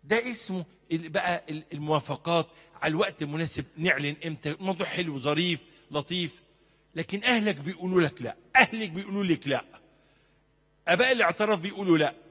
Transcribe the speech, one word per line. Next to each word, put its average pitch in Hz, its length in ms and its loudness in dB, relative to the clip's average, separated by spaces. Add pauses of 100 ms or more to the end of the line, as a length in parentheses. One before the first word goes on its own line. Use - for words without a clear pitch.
ده 233 260 0
اسمه 185 360 -6 (260)
ال-، 165 180 -4
بقى 180 400 0
ال-، 156 140 -8 (100)
الموافقات 151 720 0 (340)
على 156 100 0
الوقت 190 300 0
المناسب، 147 440 -4 (120)
نعلن 147 380 0 (100)
امتى، 151 260 -6
الموضوع 190 360 -4
حلو 160 320 -4
ظريف 151 440 0 (280)
لطيف، 156 500 -4 (540)
لكن 196 280 -6
أهلك 214 320 2
بيقولوا 180 460 0
لك 143 200 0
لا، 120 140 -6 (200)
أهلك 220 340 4
بيقولوا 196 340 -4
لك 165 240 0
لا، 127 180 -2 (1200)
آباء 208 240 4
الاعتراف 208 480 2
بيقولوا 190 380 2
لا، 147 180 2 (160)